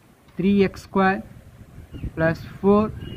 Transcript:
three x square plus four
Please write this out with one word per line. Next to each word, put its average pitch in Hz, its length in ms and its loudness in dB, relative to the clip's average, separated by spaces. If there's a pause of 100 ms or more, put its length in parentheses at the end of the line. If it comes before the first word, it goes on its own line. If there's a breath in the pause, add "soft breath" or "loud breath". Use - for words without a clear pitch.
(380)
three 196 260 2
x - 200 -4
square 196 400 0 (920)
plus 160 240 0 (220)
four 208 300 4 (260)